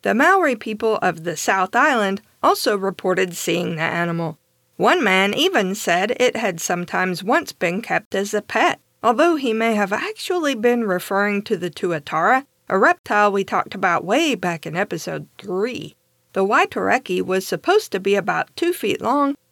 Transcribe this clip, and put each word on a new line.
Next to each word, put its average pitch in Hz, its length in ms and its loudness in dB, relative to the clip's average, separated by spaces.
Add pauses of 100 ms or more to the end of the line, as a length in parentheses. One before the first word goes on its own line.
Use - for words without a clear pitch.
The 202 100 0
Maori 311 420 4
people 220 420 -2
of 165 260 -2
the 165 140 -6
South 190 380 0
Island 226 460 2 (220)
also 269 340 2
reported 185 580 -2
seeing 175 420 -2
the 156 40 -4
animal. 165 560 -2 (380)
One 277 280 2
man 196 300 2
even 262 400 0
said 190 460 0
it 247 160 2
had 185 260 -4
sometimes 180 640 -2
once 277 280 0
been 185 300 -2
kept - 320 -4
as 202 220 -2
a 208 80 -2
pet, - 360 0 (220)
although 302 340 4
he 269 160 -2
may 226 220 2
have 202 180 0
actually 349 600 -2
been 240 300 2
referring 202 600 0
to 208 140 -2
the 175 140 -4
tuatara, 175 760 0 (240)
a 190 80 2
reptile 214 540 2
we 196 120 0
talked - 300 -4
about 185 320 0
way 269 300 2
back 170 320 -4
in 156 80 -8
episode 165 520 -6 (120)
three. 196 560 -6 (380)
The 196 120 0
Waitoreki 196 800 0
was 185 240 -2
supposed 349 460 0
to 190 60 -2
be 196 140 0
about 190 420 -2
two 349 160 -2
feet 214 300 -2
long, 277 340 0 (160)